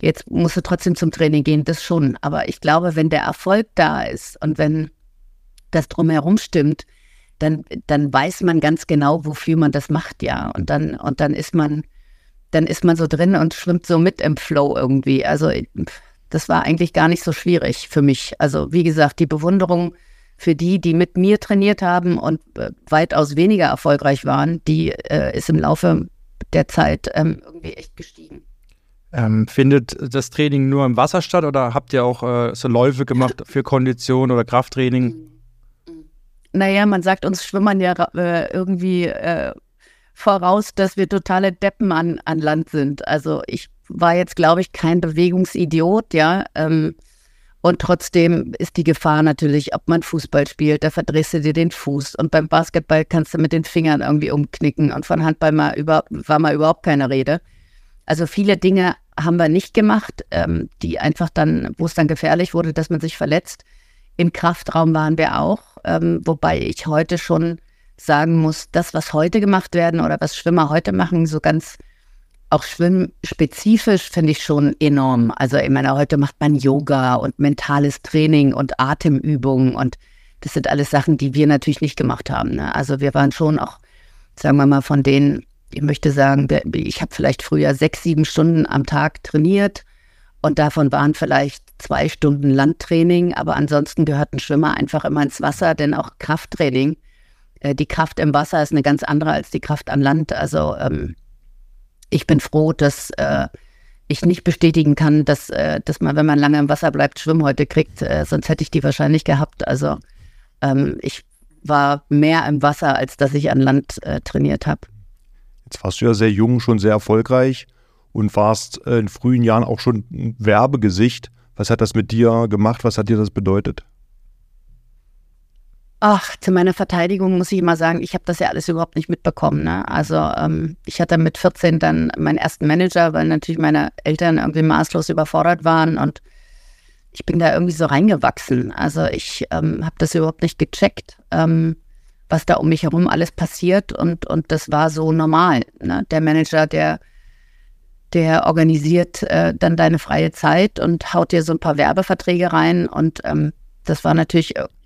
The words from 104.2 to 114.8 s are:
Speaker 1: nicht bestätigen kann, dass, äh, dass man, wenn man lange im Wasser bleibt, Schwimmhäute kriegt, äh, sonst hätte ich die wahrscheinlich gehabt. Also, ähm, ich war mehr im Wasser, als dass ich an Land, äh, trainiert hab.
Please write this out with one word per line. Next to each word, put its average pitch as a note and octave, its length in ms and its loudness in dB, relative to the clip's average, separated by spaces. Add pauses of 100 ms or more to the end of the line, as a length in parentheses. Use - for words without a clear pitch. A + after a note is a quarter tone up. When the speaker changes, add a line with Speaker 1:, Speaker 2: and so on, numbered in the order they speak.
Speaker 1:
nicht F3 220 2
bestätigen D#3+ 500 4
kann, D3+ 300 4
dass, C#3+ 240 -2
äh, D#3 340 -2
dass - 160 -6
man, C#3+ 160 -2
wenn D3+ 100 2
man D3 140 4
lange D3 180 4
im D3 120 2
Wasser D3+ 200 0
bleibt, C#3+ 300 -2
Schwimmhäute D3 460 0
kriegt, - 360 -2
äh, D3+ 240 -2
sonst D3+ 220 -4
hätte D#3+ 140 0
ich - 100 -8
die D3+ 100 0
wahrscheinlich D3+ 440 0
gehabt. - 420 -2
Also, D3 300 -2 (640)
ähm, C#3 400 0
ich - 240 -10 (380)
war C#3+ 440 2
mehr D#3 400 2
im D3 140 0
Wasser, C#3+ 340 0
als C3 220 -6
dass C#3 160 0
ich D3 180 0
an - 80 2
Land, C3+ 440 0
äh, - 180 -6
trainiert C#3+ 460 -4
hab. D3 200 -4 (800)